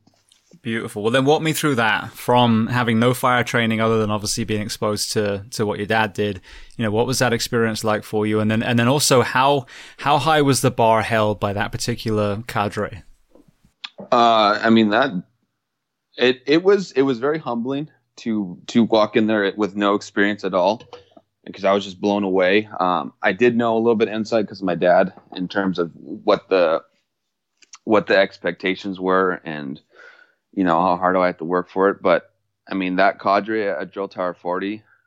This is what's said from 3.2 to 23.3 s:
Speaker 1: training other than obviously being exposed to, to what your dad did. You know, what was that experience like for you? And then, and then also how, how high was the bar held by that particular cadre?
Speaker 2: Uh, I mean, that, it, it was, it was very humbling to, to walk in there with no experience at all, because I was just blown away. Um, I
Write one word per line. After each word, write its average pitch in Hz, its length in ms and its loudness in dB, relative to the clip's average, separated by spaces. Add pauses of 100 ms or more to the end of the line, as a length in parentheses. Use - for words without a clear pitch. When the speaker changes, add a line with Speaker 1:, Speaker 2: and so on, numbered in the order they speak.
Speaker 1:
training 113 380 0
other 113 160 2
than 107 140 0
obviously 107 320 -4
being 104 180 -4
exposed 104 520 -4
to, 101 360 -2
to 110 160 -4
what 104 140 -4
your 101 80 -6
dad 110 260 0
did. 104 260 -4 (380)
You 117 80 -2
know, 104 60 -2
what 117 160 0
was 127 100 -2
that 123 160 2
experience 113 500 -2
like 107 200 0
for 107 240 -2
you? 107 120 0
And 107 120 0
then, 110 100 0
and 120 160 0
then 117 100 4
also 135 360 4
how, 135 420 2 (320)
how 147 220 2
high 151 240 2
was 139 180 2
the 131 80 4
bar 113 320 4
held 107 380 0
by 101 140 -2
that 101 180 -4
particular 107 720 -4
cadre? 104 560 -4 (1080)
Speaker 2:
Uh, 110 500 4
I 113 80 2
mean, 113 200 4
that, 127 220 0 (1040)
it, 127 300 0
it 160 180 2
was, 196 280 2
it 131 100 0
was 135 160 0
very 147 220 -4
humbling 135 500 -6 (260)
to, 104 520 -6
to 117 160 2
walk 107 320 2
in 113 100 2
there 107 320 0
with 101 180 -2
no 101 200 2
experience 101 480 -2
at 95 100 -4
all, 95 300 0 (600)
because 92 200 -10
I 98 80 2
was 101 100 0
just 95 160 -16
blown 101 240 0
away. 95 460 2 (100)
Um, 90 320 -2 (120)
I 101 100 0